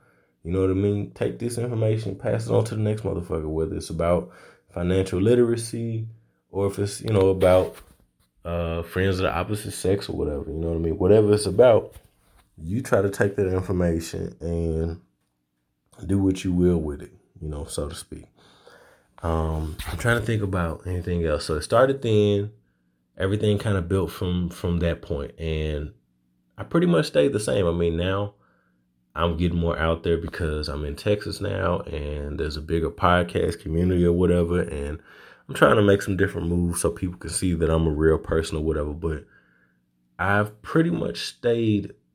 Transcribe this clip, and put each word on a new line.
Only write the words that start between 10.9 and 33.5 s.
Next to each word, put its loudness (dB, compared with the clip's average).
Whatever 6
it's 2
about, 6
you -4
try 2
to 0
take 0
that 0
information -2
and -2
do 0
what 0
you -2
will 4
with -6
it, -18
you -8
know, -8
so -6
to -12
speak. -16
Um, -2
I'm -6
trying 0
to -6
think -2
about -4
anything -2
else. -2
So -2
it -4
started 2
then, 2
everything 0
kinda 0
built -2
from, -2
from -2
that 0
point, -6
and -4
I -12
pretty 0
much 2
stayed 2
the -2
same. 0
I 2
mean, 0
now -2
I'm 0
getting 0
more 0
out 0
there 2
because -4
I'm -6
in -6
Texas -2
now, -2
and -6
there's -4
a -8
bigger -2
podcast 2